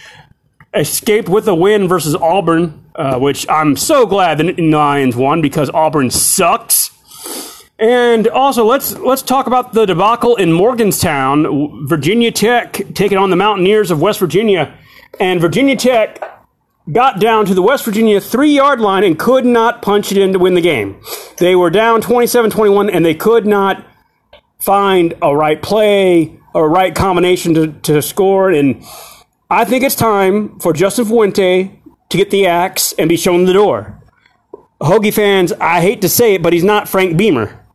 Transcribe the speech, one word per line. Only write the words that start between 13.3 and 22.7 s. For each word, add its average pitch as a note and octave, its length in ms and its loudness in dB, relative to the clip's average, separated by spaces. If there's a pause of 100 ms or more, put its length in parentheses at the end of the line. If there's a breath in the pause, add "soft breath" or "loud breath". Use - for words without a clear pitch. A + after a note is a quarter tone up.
Mountaineers G3 560 2
of D3+ 100 -2
West G3+ 200 -2
Virginia. F#3 520 0 (460 loud breath)
And F#3 220 0
Virginia A3 340 0
Tech A#3 460 -2 (720)
got A#3+ 280 0
down G#3+ 280 2
to F#3+ 80 0
the F#3 80 0
West B3+ 220 0
Virginia G#3 360 0
three-yard C#4 580 2
line G3 240 0
and E3 140 0
could B3+ 300 0
not A#3 340 0
punch G#3 300 -2
it G3 60 -2
in G3 160 2
to F#3+ 40 0
win F#3 160 2
the F3 80 2
game. A#2 400 -2 (360 loud breath)
They F3+ 180 2
were F3 160 2
down A3 300 2
twenty-seven A#3 500 0
twenty-one, G3+ 400 2